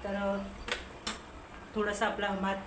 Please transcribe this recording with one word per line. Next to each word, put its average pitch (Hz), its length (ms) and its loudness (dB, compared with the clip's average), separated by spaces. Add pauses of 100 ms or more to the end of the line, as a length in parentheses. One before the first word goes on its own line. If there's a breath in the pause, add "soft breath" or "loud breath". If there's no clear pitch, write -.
तर, 202 120 0
अ, 202 220 4 (1400)
थोडंसं 208 300 4
आपला 202 220 2
भात 196 280 4 (120)